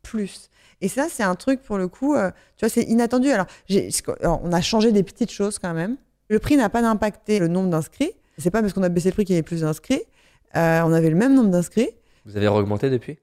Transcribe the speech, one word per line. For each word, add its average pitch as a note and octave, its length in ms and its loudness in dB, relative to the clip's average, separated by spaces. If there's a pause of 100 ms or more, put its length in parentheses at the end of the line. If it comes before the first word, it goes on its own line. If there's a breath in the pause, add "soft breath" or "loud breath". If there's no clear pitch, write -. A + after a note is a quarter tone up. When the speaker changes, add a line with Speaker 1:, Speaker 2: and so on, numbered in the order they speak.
Speaker 1:
plus. - 480 -10 (300 soft breath)
Et G3 60 -4
ça, C#4 220 -2
c'est - 140 -6
un F3+ 100 0
truc, C4 300 -2
pour G3+ 160 -6
le F#3 80 -2
coup, C#4 260 -2
euh, G3+ 160 0 (280 soft breath)
tu - 80 -4
vois, A3+ 40 2
c'est A#3 140 0
inattendu. B3 480 0
Alors, F#3+ 160 0 (200 loud breath)
j'ai, C#3+ 220 0
c'est - 160 -6
qu-, - 160 -6
alors, E3 220 0
on E3+ 80 -4
a E3+ 100 0
changé A3+ 300 2
des G3+ 100 4
petites - 300 -4
choses G3+ 260 -4
quand F3 160 -8
même. F#3 240 -6 (320)
Le G#3+ 80 2
prix C#4+ 200 2
n'a A3 120 2
pas A#3 180 0
impacté G#3+ 520 -2
le E3+ 80 2
nombre F#3 240 0
d'inscrits. E3+ 400 -4 (260)
C'est E3+ 140 -2
pas A3+ 100 0
parce G3+ 120 -2
qu'on F#3+ 100 0
a F3+ 60 2
baissé F3 200 0
le - 60 -4
prix G#3 100 0
qu'il F#3 80 -2
y E3+ 40 2
avait D#3+ 60 0
plus E3+ 180 -6
d'inscrits. G3+ 420 -4 (520 soft breath)
Euh, E3 300 2
on D#3+ 80 2
avait E3 160 4
le D#3 60 2
même B3+ 180 4
nombre A#3+ 160 6
d'inscrits. F3+ 400 0 (340)
Speaker 2:
Vous G#2 140 -10
avez G#2 100 2
augmenté G#2 440 2
depuis ? B2+ 320 -4